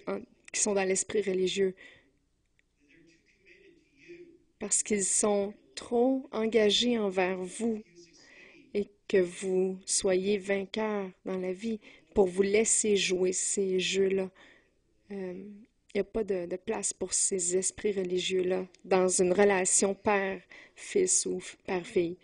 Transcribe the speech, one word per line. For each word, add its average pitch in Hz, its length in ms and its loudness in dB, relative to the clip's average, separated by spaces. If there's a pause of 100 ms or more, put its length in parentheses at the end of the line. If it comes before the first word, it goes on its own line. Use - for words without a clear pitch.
en, 196 140 -6 (340)
qui - 60 -4
sont 214 120 0
dans 196 160 0
l'esprit 190 320 0
religieux. 185 540 0 (2750)
Parce - 240 0
qu'ils 202 220 0
sont 202 480 0 (220)
trop 262 580 0
engagés 220 680 2
envers 190 440 0
vous 214 400 -4 (880)
et 202 160 -4 (180)
que 202 120 4
vous 185 680 0
soyez 196 540 2
vainqueurs 196 720 -4 (160)
dans 185 100 -4
la 185 160 -4
vie 214 260 -6 (360)
pour 196 120 6
vous 180 160 0
laisser 208 540 4
jouer 185 380 0
ces 190 440 -2
jeux-là. 190 520 0 (800)
Euh, 190 340 -10 (520)
il - 20 2
n'y - 20 2
a 196 40 -2
pas 226 200 -4
de, 185 220 -4
de 185 100 -6
place 202 360 -6
pour - 200 -8
ces 180 440 0
esprits 190 360 -2
religieux-là 185 760 -2 (180)
dans 185 240 2
une 180 240 2
relation 196 600 4
père-fils - 1300 -2
ou 185 120 -4
f-, - 180 -14 (100)
père-fille 180 580 -2